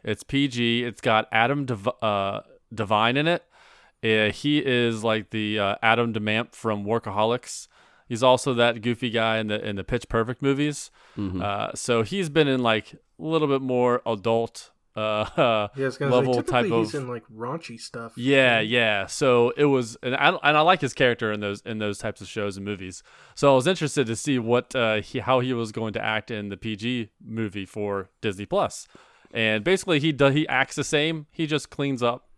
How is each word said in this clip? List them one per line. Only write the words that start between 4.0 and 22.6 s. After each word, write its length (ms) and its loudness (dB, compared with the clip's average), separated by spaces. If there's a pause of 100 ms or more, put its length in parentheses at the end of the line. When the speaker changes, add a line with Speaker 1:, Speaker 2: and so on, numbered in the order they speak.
Speaker 1:
Uh, 280 2
he 320 0
is, 380 0
like, 280 -2
the, 280 -4
uh, 240 0
Adam 300 4
DeMamp 420 -2
from 300 -4
Workaholics. 840 -2 (420)
He's 140 -4
also 320 4
that 280 2
goofy 280 -2
guy 280 0
in 80 -2
the, 200 -4
in 100 -4
the 80 -6
Pitch 240 -4
Perfect 340 -2
movies. 480 -2 (260)
Speaker 2:
Mm-hmm. 240 -4
Speaker 1:
Uh, 340 -4
so 280 0
he's 260 -4
been 200 4
in, 140 0
like, 300 0
a 60 -20 (200)
little 300 -2
bit 140 0
more 420 0
adult, 680 -2 (260)
uh, 360 -2
<laughs> 60 -20
Speaker 3:
Yeah, 380 2
I 80 -4
was 120 -4
gonna 180 0
Speaker 1:
level 200 4
Speaker 3:
say, 60 2
typically 300 0
Speaker 1:
type 80 2
Speaker 3:
he's 160 0
Speaker 1:
of 100 -6
Speaker 3:
in, 40 -10
like, 140 -10 (120)
raunchy 460 -10
stuff. 360 -14
Speaker 1:
Yeah, 440 4
yeah. 460 0
So 500 4
it 100 2
was, 360 0
and 120 -4
I, 140 2 (140)
and 160 2
I 20 6
like 220 4
his 100 -2
character 400 0
in 80 -6
those, 220 -6
in 160 -8
those 200 -4
types 220 -8
of 80 -14
shows 300 -6
and 80 -10